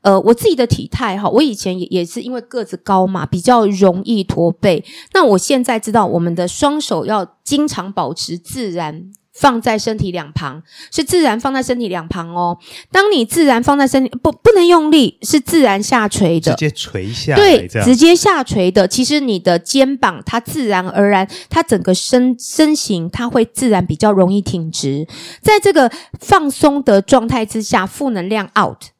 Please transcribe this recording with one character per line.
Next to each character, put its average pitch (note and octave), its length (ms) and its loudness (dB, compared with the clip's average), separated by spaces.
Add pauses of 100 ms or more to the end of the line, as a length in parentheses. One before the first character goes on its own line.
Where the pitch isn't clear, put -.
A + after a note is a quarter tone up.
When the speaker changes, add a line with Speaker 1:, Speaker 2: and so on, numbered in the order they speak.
Speaker 1:
呃， G3 220 4
我 A3+ 120 4
自 G#4+ 140 0
己 E4 80 2
的 A#3+ 100 2
体 - 220 -2
态 G#3 280 -4
哈， G3+ 120 -4
我 A#3+ 120 2
以 C#4+ 140 0
前 F#3 240 -6
也， F3+ 80 -6
也 F3+ 180 -4
是 A3+ 160 -10
因 B3 120 -10
为 B3 80 -8
个 A#3+ 240 -10
子 F#3+ 140 -12
高 F#3+ 280 0
嘛， F#3 180 -4
比 - 160 -6
较 A#3+ 260 4
容 F#3+ 360 2
易 G#3 220 -2
驼 E3+ 260 -2
背。 F3 340 0 (300)
那 F#4+ 100 4
我 G3+ 140 4
现 C4 240 0
在 A#3 160 -2
知 G#3+ 140 -6
道 G#3+ 120 4
我 E3+ 140 -2
们 E3+ 160 -2
的 F3 140 -4
双 D4 320 -2
手 A#3 260 -4
要 G3+ 380 -4
经 D4 240 0
常 F#3+ 240 -8
保 D3+ 200 -4
持 E3+ 240 -10
自 G#3 360 -10
然， E3 320 -8 (280)
放 B3 280 2
在 A3 180 -2
身 A3 180 -4
体 G3+ 140 -4
两 D#3 220 -10
旁， D3+ 300 -10 (300)
是 - 120 -2
自 F4 180 2
然 A3+ 160 2
放 C4+ 160 -4
在 C4 80 -2
身 B3 160 -4
体 A#3 100 -6
两 E3+ 200 -8
旁 E3+ 260 -10
哦。 F3 240 -2 (320)
当 G4 200 2
你 C4+ 140 2
自 E4 200 0
然 A#3+ 180 2
放 C#4+ 160 2
在 C#4 80 2
身 C4 180 2
体， - 60 -4 (100)
不， D#4+ 100 0
不 A4 240 2
能 F4 120 4
用 E4 240 4
力， D4 320 4
是 D4 180 2
自 D#4+ 220 0
然 G3+ 200 2
下 A3 240 0
垂 G3 340 0
的。 D#3+ 120 0
Speaker 2:
直 - 60 0
接 D3+ 120 -2
垂 - 400 -10
下 C#3 260 -2
来 E4 300 6
这 A2+ 120 -4
样。 G#2+ 60 0
Speaker 1:
对， - 0 -
直 B3 120 6
接 E4 180 6
下 E4 300 2
垂 F#3 260 0
的。 F#3+ 160 2
其 - 160 -2
实 C#4+ 180 0
你 A#3 180 -2
的 F3 200 2
肩 C4+ 380 0
膀， F3+ 300 -2
它 A3+ 120 -4
自 B3+ 280 -6
然 F#3 220 0
而 G3+ 200 2
然， F#3+ 180 2 (220)
它 E4 140 -2
整 G3+ 200 0
个 F#3 120 2
身-， B3 440 0
身 D4+ 380 0
形， F3 320 -4
它 A#3+ 200 -6
会 A#3 180 0
自 A#3+ 240 -2
然 F#3 160 0
比 D3+ 100 -6
较 G#3+ 160 2
容 F#3 180 2
易 G3+ 120 0
挺 E3 280 -6
直。 C#3+ 360 -6 (340)
在 G#4+ 180 2
这 G4+ 140 2
个 C4+ 180 4 (300)
放 E4 300 2
松 C#4+ 320 0
的 G3+ 180 4
状 A3+ 260 2
态 A3+ 200 -2
之 A3 160 -6
下， G3 240 -2
负 C4+ 240 -6
能 F#3 180 -4
量 G#3 220 -4 (100)
out。 - 280 -4 (120)